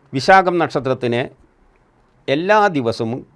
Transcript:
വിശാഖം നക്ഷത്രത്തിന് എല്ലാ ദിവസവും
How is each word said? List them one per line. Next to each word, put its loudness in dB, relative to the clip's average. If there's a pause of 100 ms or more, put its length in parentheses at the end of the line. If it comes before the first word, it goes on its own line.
(160)
വിശാഖം 4
നക്ഷത്രത്തിന് -2 (1120)
എല്ലാ 2 (160)
ദിവസവും -4 (160)